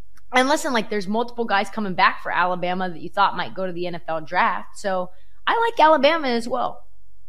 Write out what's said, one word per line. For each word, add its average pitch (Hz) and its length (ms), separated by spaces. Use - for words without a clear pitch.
And 254 140
listen, 302 240
like, 233 200
there's 208 160
multiple 233 360
guys 214 280
coming 196 240
back - 260
for - 100
Alabama 180 560
that 165 140
you 165 80
thought 185 260
might 175 200
go 190 100
to 180 80
the 175 140
N 175 80
F 165 120
L 160 140
draft. 185 560
So 185 320
I 466 120
like 453 240
Alabama 302 440
as 233 200
well. 240 380